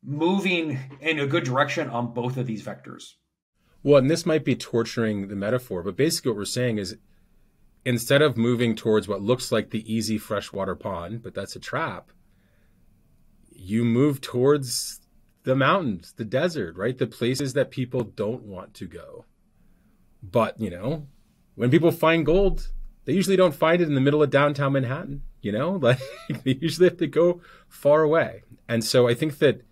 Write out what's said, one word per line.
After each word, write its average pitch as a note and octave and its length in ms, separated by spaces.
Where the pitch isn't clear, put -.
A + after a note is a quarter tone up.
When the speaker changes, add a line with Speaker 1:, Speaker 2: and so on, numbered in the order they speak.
Speaker 1:
moving E3 720
in D#3 180
a C#3+ 80
good D3 200
direction C#3 440
on A#2+ 240
both B2 220
of B2+ 100
these G#2 180
vectors. - 500
Speaker 2:
Well, C#3+ 160
and C3 100
this E3 160
might D#3 180
be C3 120
torturing A2+ 720
the G#2 60
metaphor, G2+ 460
but F#2 140
basically C#3+ 360
what G#2 60
we're G2+ 80
saying B2 320
is F2+ 200
instead B2+ 360
of C#3+ 160
moving A#2 380
towards G#2+ 320
what G2+ 140
looks A#2+ 280
like G#2+ 200
the A2 240
easy A2 240
freshwater G2 580
pond, F#2+ 480
but F#2+ 100
that's G2 220
a - 40
trap, B2+ 520
you G#2 320
move C#3 380
towards C3 800
the C3 120
mountains, C3+ 600
the A#2 80
desert, C3 520
right? A#2+ 200
The B2+ 100
places B2+ 460
that C3+ 180
people B2 320
don't A2 400
want F#2 320
to F#2+ 120
go. - 380
But, G#2 380
you G#2+ 100
know, C3 380
when B2 140
people E3 220
find E3 340
gold, F#3 460
they C#3 80
usually F#3+ 220
don't F3+ 180
find E3+ 280
it E3 60
in D3 80
the C3 60
middle D3 220
of C#3 60
downtown C#3 440
Manhattan, C#3 500
you G2+ 100
know? D#3 260
<laughs> E3 40
Like, B2 180
they C3 180
usually D#3+ 260
have E3+ 100
to E3 100
go F3 340
far D3 360
away. D3+ 400
And A2+ 140
so A#2+ 240
I A#2+ 60
think D3 260
that C#3 220